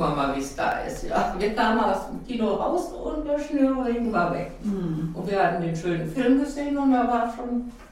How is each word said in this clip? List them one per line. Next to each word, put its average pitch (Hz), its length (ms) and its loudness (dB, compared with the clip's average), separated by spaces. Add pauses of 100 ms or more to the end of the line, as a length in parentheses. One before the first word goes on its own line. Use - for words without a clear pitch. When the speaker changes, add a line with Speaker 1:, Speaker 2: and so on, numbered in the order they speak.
Speaker 1:
wir 147 100 2
mal, 135 200 0
wie's 139 200 -6
da - 260 0
ist. - 280 -6
Ja, - 280 2
wir 214 180 0
kamen 226 240 4
aus 196 300 2
dem - 180 -8
Kino 226 260 0
raus 330 400 0
und 302 340 -4
der 294 120 2
Schnürregen 254 720 2
war 175 220 2
weg. - 160 -6 (100)
Speaker 2:
Hm. 170 540 -2
Speaker 1:
Und 185 140 -6
wir 196 140 2
hatten 170 200 2
den 165 120 -2
schönen 165 320 -2
Film 262 320 4
gesehen 285 380 -2
und 269 140 4
da 247 160 4
war 240 280 0
schon 240 360 -4 (200)